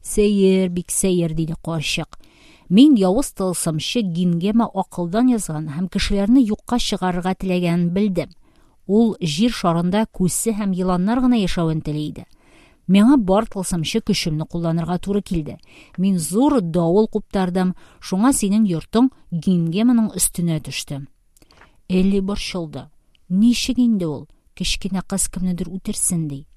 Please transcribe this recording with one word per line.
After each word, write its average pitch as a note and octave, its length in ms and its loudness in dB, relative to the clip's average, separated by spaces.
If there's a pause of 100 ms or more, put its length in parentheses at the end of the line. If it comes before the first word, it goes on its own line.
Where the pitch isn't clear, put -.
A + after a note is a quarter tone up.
«Сәер, F#3+ 680 2
бик F3 200 -6
сәер», F3 480 0
диде D#3+ 160 -4 (100)
карчык. D#3+ 540 -6 (520)
«Мин C4 260 8
явыз F#3+ 420 2
тылсымчы F3 640 -4
Гингема F3+ 720 0
акылдан F#3+ 560 -2
язган D#3+ 400 -2
һәм F3 240 -6
кешеләрне G3+ 480 2
юкка A3+ 380 -2
чыгарырга F#3 560 -2
теләгәнен F3 580 0
белдем. F#3 380 -2 (560)
Ул G#3+ 340 2
җир F3+ 300 0
шарында F3+ 600 0
күсе G3 460 -2
һәм G3 160 -2
еланнар F#3 480 0
гына B3 160 4
яшәвен E3 480 0
тели D3+ 240 -4
иде. - 160 -14 (640)
Миңа G#3+ 300 6
бар G3+ 280 2
тылсымчы F3+ 540 -4
көчемне D#3+ 480 -2
кулланырга E3+ 500 -2
туры G3+ 240 -2
килде. D#3+ 380 -6 (380)
Мин F#3+ 200 0
зур A3+ 440 2
давыл F3 460 2
куптардым, F#3 680 -2 (260)
шуңа A3+ 320 2
синең G#3+ 320 2
йортың G#3 460 0 (200)
Гингеманың F#3 840 0
өстенә E3+ 480 -2
төште». C#3+ 400 -10 (840)
Элли F#3+ 300 2
борчылды. E3+ 680 -8 (400)
«Ничек A3+ 500 2
инде G#3+ 280 2
ул? B2+ 200 -8 (280)
Кечкенә F#3 520 -4
кыз - 240 -4
кемнедер F3+ 380 -4
үтерсен», F3+ 580 -4
ди. C#3+ 180 -10 (120)